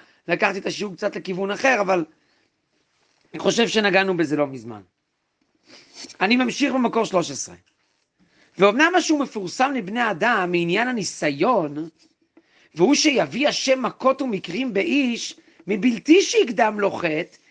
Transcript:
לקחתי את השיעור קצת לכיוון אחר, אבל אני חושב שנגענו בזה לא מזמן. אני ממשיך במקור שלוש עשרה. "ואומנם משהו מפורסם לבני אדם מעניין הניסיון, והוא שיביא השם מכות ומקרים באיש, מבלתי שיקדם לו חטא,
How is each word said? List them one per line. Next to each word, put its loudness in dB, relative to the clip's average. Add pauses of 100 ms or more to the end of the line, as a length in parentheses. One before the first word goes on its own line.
(280)
לקחתי 0
את -8
השיעור -6
קצת -6
לכיוון -6
אחר, 0
אבל 0 (1300)
אני -12
חושב 0
שנגענו 2
בזה -2
לא 0
מזמן. -14 (1400)
אני 4
ממשיך 0
במקור 0
שלוש 0
עשרה. -12 (1040)
"ואומנם 4
משהו 2
מפורסם -2
לבני -2
אדם 0
מעניין 0
הניסיון, -2 (840)
והוא 4
שיביא 2
השם 0
מכות 0
ומקרים -4
באיש, -2 (300)
מבלתי 4
שיקדם 2
לו 2
חטא, -4 (140)